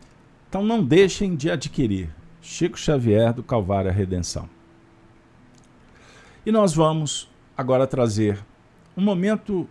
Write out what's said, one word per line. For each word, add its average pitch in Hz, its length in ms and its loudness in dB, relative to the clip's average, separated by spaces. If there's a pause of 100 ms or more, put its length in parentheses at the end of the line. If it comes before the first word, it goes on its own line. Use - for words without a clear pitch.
(480)
então 196 160 -4
não 220 220 2
deixem 180 500 2
de 147 140 -4
adquirir 104 680 -4 (240)
Chico - 380 -4
Xavier 117 560 2
do 117 80 -8
Calvário 98 480 -2
à - 20 0
Redenção. 92 560 -4 (2000)
E 220 60 0
nós 202 240 4
vamos 156 520 0 (300)
agora 131 300 2
trazer 110 500 0 (580)
um 185 60 -2
momento 202 680 0